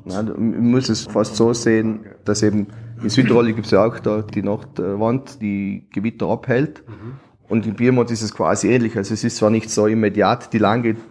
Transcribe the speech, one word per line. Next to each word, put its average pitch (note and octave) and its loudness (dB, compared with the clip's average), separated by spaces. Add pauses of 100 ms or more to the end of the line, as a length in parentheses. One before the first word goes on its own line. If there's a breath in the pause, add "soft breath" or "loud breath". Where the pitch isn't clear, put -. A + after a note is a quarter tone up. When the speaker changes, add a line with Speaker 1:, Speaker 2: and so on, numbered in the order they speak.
Speaker 1:
Ja, F#2+ -4
du, G#2+ -4
man A#2 0
muss B2+ 2
es A2 -2
fast G#2+ -2
so A#2 4
sehen, A2 0 (180)
dass G#2 0
eben G#2 2 (340 loud breath)
in A2+ -2
Südtirol A#2+ 4
gibt's A2 -6
ja G#2 6
auch - -4
da G#2+ -2
die G2+ -6
Nordwand, G#2+ -4
die G2+ -6
Gewitter G#2 -4
abhält. B2 -2
Speaker 2:
Mhm. A2 -18 (360 loud breath)
Speaker 1:
Und G#2+ 0
in G#2 -4
Piemont A#2+ 2
ist A2+ -6
es G#2+ -6
quasi G2 2
ähnlich. A2+ 0
Also G#2 -4
es - -4
ist A#2+ -4
zwar G#2+ 2
nicht A2 0
so G#2+ 2
immediat G#2 2
die A#2 0
Lange A2 2 (160)